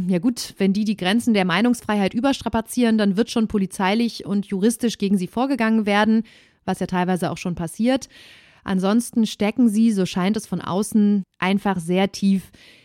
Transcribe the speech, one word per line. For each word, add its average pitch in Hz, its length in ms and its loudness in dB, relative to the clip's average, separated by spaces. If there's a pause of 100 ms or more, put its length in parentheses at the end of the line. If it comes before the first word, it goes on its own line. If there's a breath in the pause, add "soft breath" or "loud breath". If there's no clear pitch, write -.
ja 185 120 2
gut, 240 360 -4
wenn 196 160 2
die 214 120 -2
die 208 120 -2
Grenzen 214 380 0
der 190 100 2
Meinungsfreiheit 202 720 0
überstrapazieren, 233 840 0
dann 202 220 2
wird 233 120 0
schon 220 160 0
polizeilich 202 800 -2
und 196 220 -4
juristisch 214 500 0
gegen 196 220 0
sie 175 80 -2
vorgegangen 226 580 0
werden, 214 380 2 (420 soft breath)
was 185 160 -4
ja 180 60 -2
teilweise 180 440 0
auch 165 80 -6
schon 175 160 -6
passiert. 220 540 -2 (560 loud breath)
Ansonsten 208 600 0
stecken 220 420 0
sie, 220 240 4
so 190 140 0
scheint 196 300 0
es - 100 -8
von 175 160 -6
außen, 208 640 2 (140)
einfach 196 400 0
sehr 180 320 0
tief 196 420 -2 (320 soft breath)